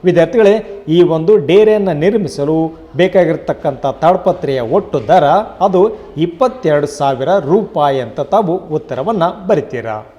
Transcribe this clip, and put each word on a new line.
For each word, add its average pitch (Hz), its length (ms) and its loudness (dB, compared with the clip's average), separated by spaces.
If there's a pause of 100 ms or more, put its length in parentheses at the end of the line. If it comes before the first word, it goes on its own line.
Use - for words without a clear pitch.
ವಿದ್ಯಾರ್ಥಿಗಳೇ, 180 840 2
ಈ 170 140 4
ಒಂದು 165 340 2
ಡೇರೆಯನ್ನು 202 560 2
ನಿರ್ಮಿಸಲು 156 640 -2 (400)
ಬೇಕಾಗಿರ್ತಕ್ಕಂಥ 160 880 0 (140)
ತಾಡ್ಪತ್ರೆಯ 160 600 0
ಒಟ್ಟು 120 480 -2
ದರ 170 160 4 (420)
ಅದು 190 320 2 (180)
ಇಪ್ಪತ್ತೆರಡು 165 720 0
ಸಾವಿರ 135 420 -4 (240)
ರೂಪಾಯಿ 147 480 0
ಅಂತ 117 200 -8
ತಾವು 185 360 0
ಉತ್ತರವನ್ನು 165 920 -4
ಬರಿತೀರಾ. 123 480 -2 (220)